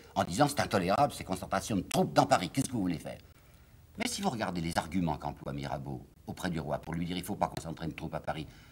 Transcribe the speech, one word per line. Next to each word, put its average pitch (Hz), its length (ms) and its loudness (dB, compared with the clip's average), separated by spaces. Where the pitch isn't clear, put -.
en 98 100 4
disant, 98 240 4
C'est 139 120 -2
intolérable, 95 540 4
ces - 100 -8
concentrations 95 520 -2
de 92 60 2
troupes 160 320 2
dans 139 120 8
Paris, 123 260 4
qu'est-ce 135 160 2
que - 60 -8
vous 113 80 0
voulez 87 180 0
faire ? » 64 180 -8
Mais 220 100 -2
si - 140 -4
vous 196 80 2
regardez 92 320 0
les 82 160 0
arguments 85 400 0
qu'emploie 71 360 -6
Mirabeau 67 520 -6
auprès 90 220 -4
du 80 100 -2
roi 71 200 -2
pour - 140 -6
lui 85 120 0
dire, « 87 120 -2
Il 87 40 -4
ne - 40 -8
faut 101 100 -4
pas 85 120 0
concentrer 82 400 -4
une 73 60 -4
troupe 80 200 -6
à 78 60 -2
Paris », 76 280 -4